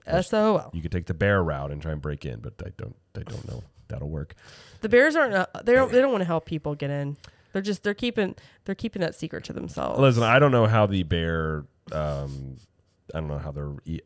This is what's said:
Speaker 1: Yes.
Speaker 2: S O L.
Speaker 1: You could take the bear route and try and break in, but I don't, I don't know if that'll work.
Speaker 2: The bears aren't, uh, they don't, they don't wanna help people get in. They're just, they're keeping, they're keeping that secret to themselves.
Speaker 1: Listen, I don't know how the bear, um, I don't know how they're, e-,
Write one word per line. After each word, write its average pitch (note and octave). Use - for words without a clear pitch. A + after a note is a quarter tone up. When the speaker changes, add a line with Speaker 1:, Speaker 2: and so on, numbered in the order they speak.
Speaker 1:
Yes. F3
Speaker 2:
S -
O G#3+
L. -
Speaker 1:
You E2
could D#2+
take F2
the F#2
bear G2
route C#2+
and D2
try D#2
and D2
break D2
in, A#1
but -
I -
don't, -
I G#2+
don't -
know A#1+
if -
that'll D2
work. D2+
Speaker 2:
The G#3+
bears C#4+
aren't, C4+
uh, F#3
they A#3+
don't, C4
they B3
don't C4+
wanna G3
help E3
people D3+
get C#3+
in. C#3+
They're G3
just, G3
they're G3+
keeping, A3+
they're G3
keeping G#3+
that E3
secret -
to -
themselves. -
Speaker 1:
Listen, B2+
I A#2
don't C#3+
know A#2
how G#2+
the G2
bear, D#2+
um, C#2
I D#2+
don't D#2
know D2
how D2+
they're, D2
e-, D#2+